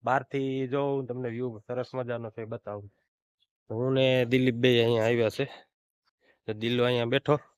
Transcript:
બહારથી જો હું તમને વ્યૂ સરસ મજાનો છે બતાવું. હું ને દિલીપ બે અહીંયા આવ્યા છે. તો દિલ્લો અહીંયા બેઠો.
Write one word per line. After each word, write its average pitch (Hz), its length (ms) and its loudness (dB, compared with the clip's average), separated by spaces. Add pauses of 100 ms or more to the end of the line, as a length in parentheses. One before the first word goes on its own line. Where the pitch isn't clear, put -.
બહારથી 135 440 -2 (220)
જો 139 160 -2
હું 139 200 -2
તમને 123 260 -6
વ્યૂ 117 320 -8
સરસ 123 320 -6
મજાનો 117 360 -6
છે 110 180 -10
બતાવું. 104 380 -12 (800)
હું 123 260 -2
ને 131 100 4 (240)
દિલીપ 127 320 2
બે 127 80 8 (120)
અહીંયા 113 260 4
આવ્યા 117 280 2
છે. 139 100 -2 (1000)
તો - 60 -10 (120)
દિલ્લો 120 220 0
અહીંયા 120 300 0
બેઠો. 143 220 2 (220)